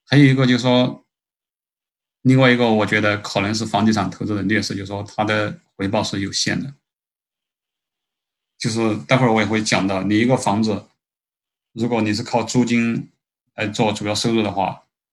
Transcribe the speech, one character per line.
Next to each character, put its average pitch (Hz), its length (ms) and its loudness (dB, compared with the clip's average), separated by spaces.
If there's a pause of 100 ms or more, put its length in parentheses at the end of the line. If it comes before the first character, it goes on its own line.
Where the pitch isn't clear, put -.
还 139 120 4
有 147 60 10
一 135 100 6
个 131 140 2
就 123 100 2
是 113 60 -4
说， 127 420 0 (1160)
另 131 180 4
外 131 100 6
一 123 80 4
个 120 140 2
我 107 140 2
觉 107 140 0
得 104 180 0
可 - 240 -4
能 104 120 -2
是 110 120 -4
房 104 200 0
地 110 80 4
产 98 160 -2
投 95 160 -10
资 104 80 -4
的 101 80 -4
劣 104 200 0
势， 104 120 -6
就 98 60 -6
是 98 80 -10
说 101 160 -10
它 107 200 -6
的 104 360 -2 (160)
回 98 120 -4
报 104 140 0
是 101 200 -4
有 95 100 -6
限 92 300 -4
的。 - 120 -10 (1800)
就 120 120 -4
是 110 300 -2
待 - 160 -2
会 131 100 2
儿 113 60 4
我 110 80 2
也 107 60 0
会 107 160 0
讲 98 240 0
到， 95 180 -2
你 104 140 0
一 117 80 2
个 127 100 2
房 110 280 0
子， 107 240 -4 (840)
如 117 140 -4
果 117 140 0
你 107 100 0
是 110 120 -4
靠 117 180 -2
租 120 240 0
金 117 460 -2 (420)
来 107 140 -6
做 104 260 -2
主 104 140 -6
要 104 80 -2
收 117 180 -2
入 113 80 2
的 104 100 -2
话， 92 320 -4 (300)